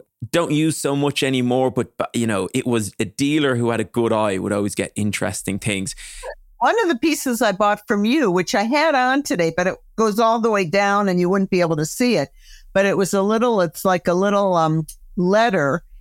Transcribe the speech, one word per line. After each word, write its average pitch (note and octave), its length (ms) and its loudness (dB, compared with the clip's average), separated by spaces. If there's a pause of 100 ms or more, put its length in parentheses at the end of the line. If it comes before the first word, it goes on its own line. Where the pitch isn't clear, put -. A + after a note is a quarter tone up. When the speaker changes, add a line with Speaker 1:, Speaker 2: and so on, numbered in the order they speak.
(320)
Speaker 1:
don't E3+ 200 0
use D3+ 260 0
so C#3+ 180 -2
much C#3+ 280 -2
anymore? B2+ 460 0
But, A2 280 -6
but, - 160 -4
you A#2 120 0
know, G2 280 -2
it C3 120 -2
was A#2 360 -2
a - 20 -2
dealer C#3+ 540 0
who A#2 140 0
had A2 100 -2
a - 20 -2
good A2+ 300 -2
eye G#2+ 240 0
would G2 160 -2
always G2+ 220 -2
get - 200 -4
interesting G2+ 640 -4
things. G2 340 -4 (640)
Speaker 2:
One F4+ 240 2
of F#4 40 0
the D#4+ 120 0
pieces C#4+ 420 -2
I A3 100 2
bought G#3 340 0
from G#3 200 0
you, B3 260 2
which F3+ 240 0
I G3+ 80 2
had D4 320 2
on C4 280 2
today, F3 340 0
but F3+ 100 0
it F#3 80 -2 (220)
goes G#3+ 220 2
all A#3 200 4
the A3+ 100 0
way G3+ 140 2
down G3+ 460 2
and F3+ 100 2
you F3 80 2
wouldn't F#3+ 220 2
be F#3 100 2
able E3 160 2
to D3+ 100 0
see B3 300 0
it. C#3+ 140 0 (440)
But G3 120 2
it F#3+ 100 2
was F#3 180 0
a G3 80 2
little, A3 380 2
it's F3 240 -2
like F#3 240 0
a F3+ 60 4
little, G3 420 2
um, D#3+ 320 0 (300)
letter, F3+ 680 2 (180)